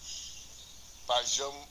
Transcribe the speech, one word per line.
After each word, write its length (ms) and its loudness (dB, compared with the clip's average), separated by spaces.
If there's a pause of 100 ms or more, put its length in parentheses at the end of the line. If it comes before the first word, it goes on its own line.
(1040)
pa 140 6 (100)
janm, 280 4 (160)